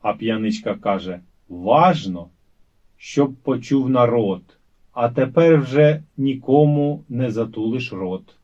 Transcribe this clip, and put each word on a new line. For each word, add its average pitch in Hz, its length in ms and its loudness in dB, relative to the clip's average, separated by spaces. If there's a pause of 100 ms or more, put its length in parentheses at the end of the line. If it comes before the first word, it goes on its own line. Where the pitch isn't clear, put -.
А 104 100 -4
п'яничка 110 600 -4
каже: 92 460 -6 (280)
«Важно, 95 800 0 (680)
щоб 139 380 -2
почув 131 560 -2
народ, 117 520 0 (500)
а 120 160 -2
тепер 139 520 4
вже 147 420 2 (140)
нікому 143 920 0
не 123 220 -4
затулиш 113 640 -6
рот». 92 520 -10